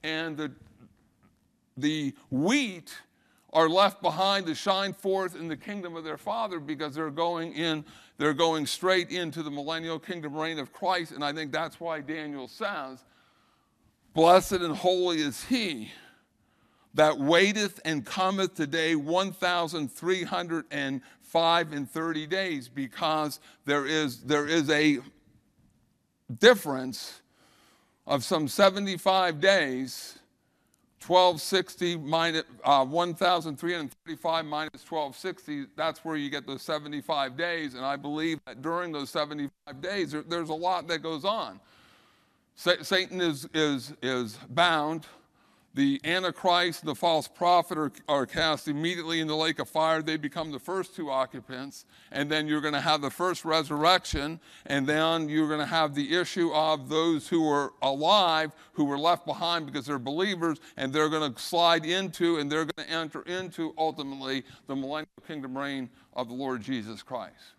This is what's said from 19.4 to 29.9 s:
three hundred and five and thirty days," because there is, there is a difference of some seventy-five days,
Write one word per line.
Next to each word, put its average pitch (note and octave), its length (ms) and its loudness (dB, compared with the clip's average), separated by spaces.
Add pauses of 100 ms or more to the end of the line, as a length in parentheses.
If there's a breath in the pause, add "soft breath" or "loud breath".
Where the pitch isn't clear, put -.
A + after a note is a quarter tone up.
three F3+ 320 -2
hundred E3+ 460 -4
and C#3 300 -4 (220 loud breath)
five E3 500 2
and C#3+ 160 -6
thirty D#3+ 380 -4
days," E3 420 -4
because D3 680 -2 (260 loud breath)
there C#3+ 220 2
is, D3 380 -2
there D3 240 2
is D#3+ 200 2
a D3+ 300 4 (1400)
difference C#3 840 4 (840 soft breath)
of C#3 200 0
some D#3 240 0
seventy-five F#3+ 920 4
days, C#3 800 2 (800)